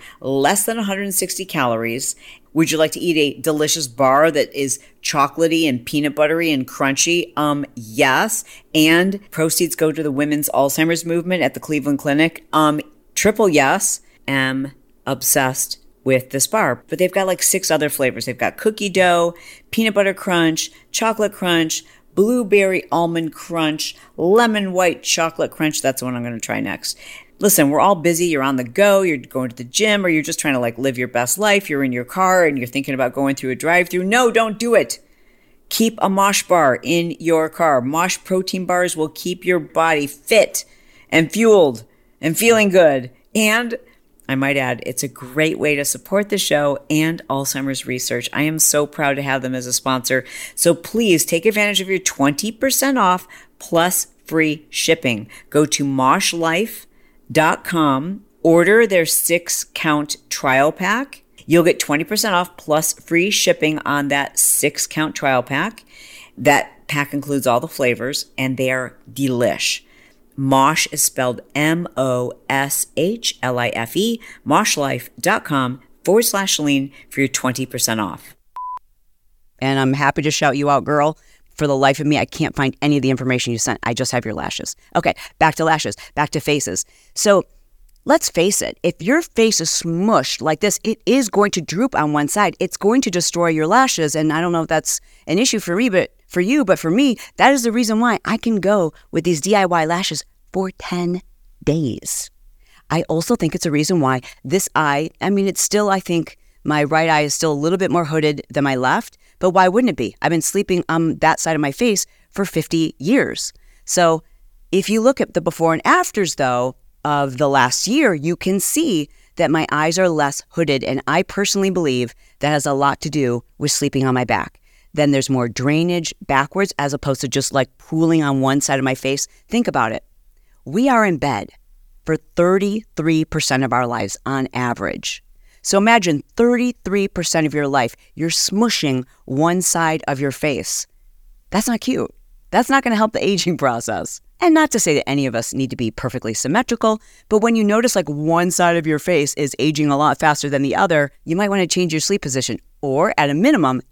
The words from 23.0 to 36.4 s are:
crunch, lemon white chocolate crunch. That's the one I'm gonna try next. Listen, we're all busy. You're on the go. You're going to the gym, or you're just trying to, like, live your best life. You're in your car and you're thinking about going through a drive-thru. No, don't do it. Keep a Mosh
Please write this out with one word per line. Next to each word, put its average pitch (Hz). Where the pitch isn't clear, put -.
crunch, 156
lemon 208
white 180
chocolate 165
crunch. 156
That's 135
the 127
one 127
I'm 120
gonna 120
try 107
next. -
Listen, 160
we're 151
all 196
busy. 170
You're 143
on 135
the 127
go. 196
You're 165
going 127
to 123
the 123
gym, 202
or -
you're 156
just 156
trying 143
to, 127
like, 117
live 131
your 123
best 123
life. 202
You're 139
in 131
your 123
car 185
and 147
you're 123
thinking 143
about 127
going 139
through 131
a 123
drive-thru. 180
No, 233
don't 220
do 233
it. -
Keep 226
a 175
Mosh 196